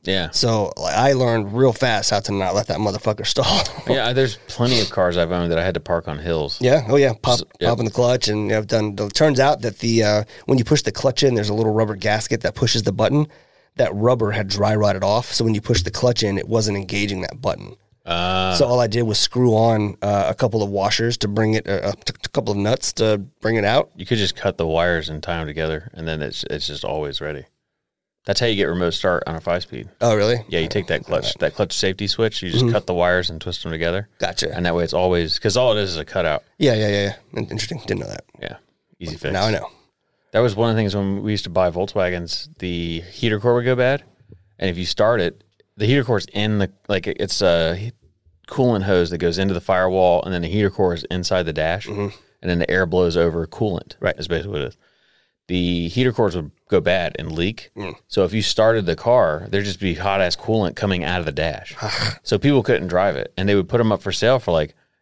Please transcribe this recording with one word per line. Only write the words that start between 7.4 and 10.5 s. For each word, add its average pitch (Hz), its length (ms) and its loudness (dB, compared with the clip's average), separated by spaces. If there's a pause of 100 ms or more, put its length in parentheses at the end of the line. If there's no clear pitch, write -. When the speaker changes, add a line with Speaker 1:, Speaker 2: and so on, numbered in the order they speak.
Speaker 1:
yeah. - 100 2
Speaker 2:
pop 117 100 0
in 120 60 -2
the 107 60 -4
clutch. 123 360 2
And, 107 220 0
you 104 60 0
know, 107 80 0
done. 107 340 0
It 104 160 -4
turns 151 260 4
out 139 220 4
that 113 180 -6
the, 113 240 2
uh, 104 200 4 (240)
when 135 100 4